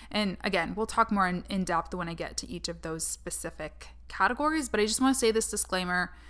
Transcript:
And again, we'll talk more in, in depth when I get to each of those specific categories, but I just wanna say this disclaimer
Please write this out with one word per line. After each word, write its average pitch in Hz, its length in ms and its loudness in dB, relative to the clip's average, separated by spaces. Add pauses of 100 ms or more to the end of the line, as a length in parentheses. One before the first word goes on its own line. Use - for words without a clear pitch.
(120)
And 202 320 0
again, 180 320 2
we'll 220 100 0
talk 220 280 2
more 190 160 4
in, 180 200 -2
in 196 140 0
depth 170 320 0
when 175 140 -4
I 165 40 -6
get 160 220 -8
to - 140 -6
each 170 180 -6
of 170 140 -8
those 160 260 -4
specific - 800 -8 (220)
categories, 285 580 2
but 214 140 2
I 214 40 6
just 220 140 0
wanna 262 160 6
say 233 160 4
this 220 180 2
disclaimer 180 640 0 (180)